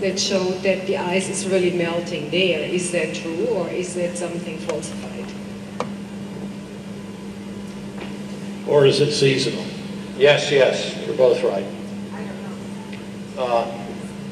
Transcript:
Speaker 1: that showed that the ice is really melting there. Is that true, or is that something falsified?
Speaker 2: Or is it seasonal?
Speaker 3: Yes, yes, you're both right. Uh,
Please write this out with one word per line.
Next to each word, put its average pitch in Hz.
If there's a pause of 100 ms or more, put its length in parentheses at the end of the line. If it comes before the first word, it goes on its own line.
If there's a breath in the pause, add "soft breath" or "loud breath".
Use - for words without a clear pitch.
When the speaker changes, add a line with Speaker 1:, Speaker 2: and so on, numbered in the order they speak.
Speaker 1:
that 190
showed 185
that 190
the 196
ice 180
is 196
really 185
melting 170
there. 170
Is 175
that 165
true, 165
or 180
is 180
that 175
something 170
falsified? - (3500)
Speaker 2:
Or 139
is 135
it 147
seasonal? - (540)
Speaker 3:
Yes, 139
yes, 127 (100)
you're -
both 123
right. 98 (1700)
Uh, 120 (640)